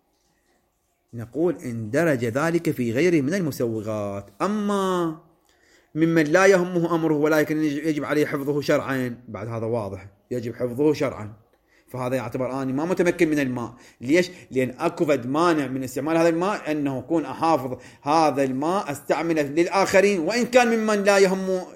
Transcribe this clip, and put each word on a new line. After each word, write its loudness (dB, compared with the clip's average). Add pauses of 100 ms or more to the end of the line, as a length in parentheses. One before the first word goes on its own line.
(1160)
نقول: -4
"إن -8
درج 2
ذلك 0
في -2
غيره 4
من 0
المسوغات". -4 (120)
أما -2 (760)
ممن 2
لا 2
يهمه 2
أمره 0
ولكن 0
يج-، -4
يجب -2
عليه 0
حفظه -4
شرعًا، -2 (120)
بعد -10
هذا -6
واضح، -6 (240)
يجب -6
حفظه 0
شرعًا، -4 (540)
فهذا -6
يعتبر -4
أني -4
ما -2
متمكن 2
من 0
الماء. -4 (260)
ليش؟ 2 (200)
لأن -2
أكو 0
فد 0
مانع 2
من -4
استعمال -2
هذا 4
الماء، -2
أنه -2
أكون -2
أحافظ 0 (240)
هذا 2
الماء -2
أستعمله -2
للآخرين، 2
وإن 0
كان 4
ممن 0
لا 6
يهم، 4 (160)